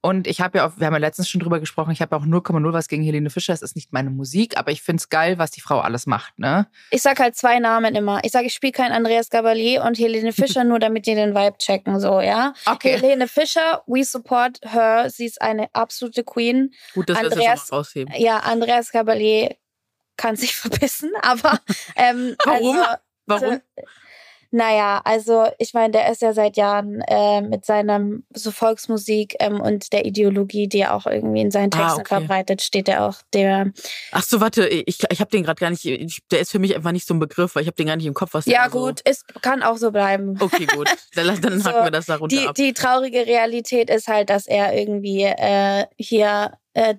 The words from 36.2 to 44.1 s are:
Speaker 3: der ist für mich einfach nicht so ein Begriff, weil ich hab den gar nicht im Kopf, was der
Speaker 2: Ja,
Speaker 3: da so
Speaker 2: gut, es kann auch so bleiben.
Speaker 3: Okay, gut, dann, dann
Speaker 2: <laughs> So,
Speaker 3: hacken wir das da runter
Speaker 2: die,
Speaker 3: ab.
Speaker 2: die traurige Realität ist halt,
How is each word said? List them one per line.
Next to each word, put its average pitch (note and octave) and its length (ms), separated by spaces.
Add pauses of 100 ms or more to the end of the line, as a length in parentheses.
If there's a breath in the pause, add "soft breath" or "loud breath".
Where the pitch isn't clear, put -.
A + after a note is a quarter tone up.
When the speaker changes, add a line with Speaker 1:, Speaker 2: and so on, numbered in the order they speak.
Speaker 3:
der E3 80
ist F3 120
für G3+ 80
mich F#3+ 160
einfach E3+ 180
nicht F3 120
so F3 80
ein E3 60
Begriff, F3 360
weil D3+ 80
ich D#3+ 40
hab E3 80
den D#3 120
gar D#3 100
nicht D#3+ 80
im C#3+ 80
Kopf, - 200
was D#3+ 120
der A#3+ 80
Speaker 2:
Ja, B3 100
Speaker 3:
da B3 60
so B3 100
Speaker 2:
gut, B3+ 240
es - 220 (160)
kann B3+ 220
auch A3+ 140
so A3 140
bleiben. G3 480
Speaker 3:
Okay, E4 280
gut, A3 280 (180)
dann, F3 280
dann G3 180
Speaker 2:
<laughs> G3+ 40
So, F#3 60
Speaker 3:
hacken A#3 160
wir D#3+ 60
das E3 140
da D#3+ 100
runter D#3+ 220
Speaker 2:
die, C4+ 100
Speaker 3:
ab. D3 80
Speaker 2:
die C4+ 180
traurige B3+ 540
Realität A#3 600
ist A3 180
halt, G#3 220